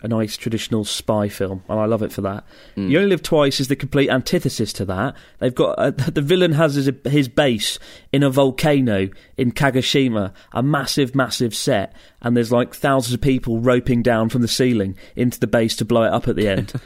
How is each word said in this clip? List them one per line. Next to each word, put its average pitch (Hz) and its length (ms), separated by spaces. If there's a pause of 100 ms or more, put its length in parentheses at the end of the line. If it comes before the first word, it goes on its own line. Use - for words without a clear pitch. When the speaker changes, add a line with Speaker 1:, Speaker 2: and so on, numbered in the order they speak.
Speaker 1:
a 110 60
nice 110 260
traditional 113 480
spy 104 460
film, 95 400
and 107 100
I 107 60
love 110 160
it 104 100
for - 80
that. 98 240 (320)
Speaker 2:
Mm. 98 140
Speaker 1:
You 143 80
Only 202 140
Live 170 120
Twice 147 380
is 127 80
the 139 80
complete 139 320
antithesis 127 640
to - 120
that. 101 300 (240)
They've 127 160
got, - 240
uh, 123 120
<laughs> - 200
the 160 100
villain 175 300
has 147 240
his, 139 160 (140)
his 135 240
base 123 500 (320)
in 139 120
a 143 60
volcano 131 760 (300)
in 123 160
Kagoshima, 127 800 (180)
a - 100
massive, 135 540
massive 120 400
set, 104 380 (280)
and 120 140
there's, 117 160
like, 123 240
thousands 131 380
of 120 80
people 123 400
roping 123 400
down 113 260
from 123 140
the 117 80
ceiling 107 480 (180)
into 123 240
the 120 80
base 113 300
to 113 80
blow 117 180
it 101 80
up 117 160
at 123 80
the 104 140
end, 98 240 (120)